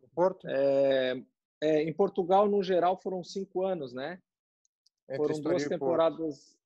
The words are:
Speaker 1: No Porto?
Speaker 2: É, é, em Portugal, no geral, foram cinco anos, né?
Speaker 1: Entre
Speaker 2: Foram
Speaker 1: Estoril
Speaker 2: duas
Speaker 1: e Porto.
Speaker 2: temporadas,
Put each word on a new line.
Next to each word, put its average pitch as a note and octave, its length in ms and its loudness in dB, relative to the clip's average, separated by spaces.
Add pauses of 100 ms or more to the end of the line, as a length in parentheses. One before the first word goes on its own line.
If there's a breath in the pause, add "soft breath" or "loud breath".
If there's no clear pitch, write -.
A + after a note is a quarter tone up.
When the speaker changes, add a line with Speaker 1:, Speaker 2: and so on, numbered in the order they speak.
Speaker 1:
No - 140 -20
Porto? F#3 320 0
Speaker 2:
É, C3+ 760 2 (380)
é, D3+ 220 2
em D#3+ 100 -4
Portugal, F#3+ 560 2
no G3+ 140 2
geral, F3+ 340 2
foram F#3 260 -8
cinco F#3+ 400 -6
anos, E3 300 -4
né? D3 260 -10 (880)
Speaker 1:
Entre C3+ 100 -6
Speaker 2:
Foram D3+ 180 0
Speaker 1:
Estoril D#3 220 -2
Speaker 2:
duas C#3+ 60 -2
Speaker 1:
e C#3+ 60 -4
Porto. E3+ 100 -4
Speaker 2:
temporadas, D#3+ 880 -2